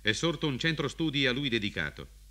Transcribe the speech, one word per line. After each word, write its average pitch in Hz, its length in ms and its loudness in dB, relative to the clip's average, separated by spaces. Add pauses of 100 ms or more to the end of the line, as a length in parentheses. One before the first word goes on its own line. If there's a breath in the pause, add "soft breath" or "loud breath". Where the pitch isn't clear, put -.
è 107 120 4
sorto 160 340 0
un 131 120 0
centro 160 300 0
studi 143 380 0
a 127 60 4
lui 139 180 -2
dedicato. 95 800 -2